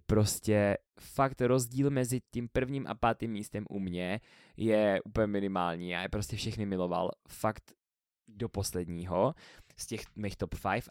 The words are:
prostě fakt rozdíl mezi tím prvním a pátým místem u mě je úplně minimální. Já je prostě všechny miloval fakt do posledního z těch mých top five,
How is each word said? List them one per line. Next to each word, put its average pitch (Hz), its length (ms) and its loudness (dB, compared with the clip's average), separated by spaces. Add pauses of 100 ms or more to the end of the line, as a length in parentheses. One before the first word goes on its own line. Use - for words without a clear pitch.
prostě 104 720 4 (220)
fakt 135 420 -2
rozdíl 127 480 4
mezi 127 320 0 (100)
tím 120 180 -4
prvním 127 380 -2
a 107 80 -4
pátým 113 360 0
místem 104 380 -6
u 101 100 -6
mě 90 420 -4 (360)
je 107 480 4
úplně 107 220 0
minimální. 92 600 0
Já 87 120 -2
je 98 80 -4
prostě 104 260 -6
všechny 110 300 -4
miloval 90 460 0 (160)
fakt - 460 -6 (540)
do 110 220 -8
posledního 90 840 -2 (420)
z - 80 -12
těch 110 160 -8 (140)
mých 104 200 -6
top - 200 -6
five, 101 360 -2